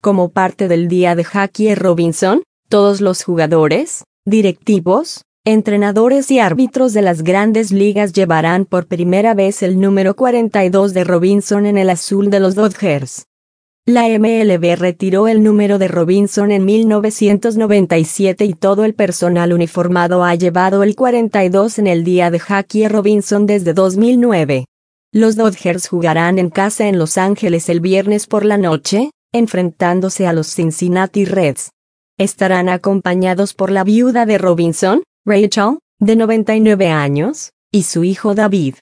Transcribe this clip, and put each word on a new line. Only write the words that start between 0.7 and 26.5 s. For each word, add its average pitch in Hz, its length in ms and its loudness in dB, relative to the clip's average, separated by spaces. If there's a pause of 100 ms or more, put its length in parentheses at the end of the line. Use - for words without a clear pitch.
Día 175 280 0
de 170 100 -6
Jackie 202 500 -2
Robinson, 185 680 0 (260)
todos 202 320 2
los 185 240 -2
jugadores, 165 800 0 (220)
directivos, 202 960 0 (220)
entrenadores 220 880 0
y 262 80 4
árbitros 240 540 2
de 208 80 2
las 175 220 0
grandes 202 500 0
ligas 202 400 0
llevarán 170 540 0
por 180 200 -2
primera 185 460 0
vez 196 300 0
el 185 180 0
número 196 340 2
cuarenta 233 500 0
y 185 40 2
dos 196 240 2
de 180 120 0
Robinson 196 600 0
en 208 140 0
el 190 100 2
azul 196 420 -2
de 196 80 2
los 190 160 0
Dodgers. 190 680 -4 (640)
La 233 220 2
M 220 340 2
L 185 160 2
B 170 180 0
retiró 180 500 0
el 220 160 2
número 208 360 2
de 190 100 0
Robinson 202 640 0
en 190 140 0
mil 220 200 2
novecientos 214 680 0
noventa 202 400 2
y 165 80 2
siete 190 400 -2
y 196 80 -2
todo 202 320 0
el 220 100 -2
personal 175 600 0
uniformado 175 680 0
ha 175 120 0
llevado 185 480 0
el 208 120 2
cuarenta 233 480 0
y 180 60 2
dos 202 300 0
en 208 80 0
el 170 180 0
Día 180 260 2
de 170 160 -2
Jackie 214 420 -2
Robinson 208 580 0
desde 190 260 0
dos 190 240 0
mil 240 240 2
nueve. 151 460 0 (460)
Los 220 220 2
Dodgers 190 540 -2
jugarán 170 500 0
en 175 120 -2